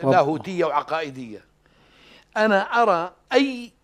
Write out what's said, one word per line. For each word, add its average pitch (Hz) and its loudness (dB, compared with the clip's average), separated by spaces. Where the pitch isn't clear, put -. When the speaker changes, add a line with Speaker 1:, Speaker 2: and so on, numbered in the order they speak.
Speaker 1:
رب- 170 2
Speaker 2:
لاهوتية 170 0
وعقائدية. 143 -6
أنا 214 4
أرى 180 0
أي، 254 0